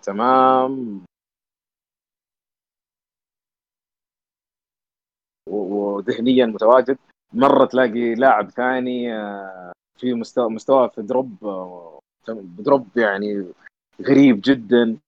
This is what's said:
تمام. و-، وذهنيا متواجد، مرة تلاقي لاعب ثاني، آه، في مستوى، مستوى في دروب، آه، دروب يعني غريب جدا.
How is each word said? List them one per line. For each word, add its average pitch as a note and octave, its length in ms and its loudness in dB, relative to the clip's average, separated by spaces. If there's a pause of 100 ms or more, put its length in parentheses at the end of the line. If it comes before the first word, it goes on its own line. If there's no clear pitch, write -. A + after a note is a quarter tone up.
تمام. B2+ 1000 0 (4000)
و-، G2+ 480 -4
وذهنيا A#2+ 500 0
متواجد، A#2+ 520 2 (340)
مرة C3+ 320 4
تلاقي A#2+ 500 0
لاعب A2+ 360 2
ثاني، B2+ 640 -4
آه، G2 580 -12 (260)
في B2+ 160 -2
مستوى، A#2 360 -4
مستوى A#2+ 400 0
في A2+ 120 -14
دروب، A#2+ 420 -6
آه، F2+ 540 -12 (600)
دروب B2+ 300 0 (100)
يعني G2+ 480 -4 (560)
غريب C3+ 420 4
جدا. A#2 640 0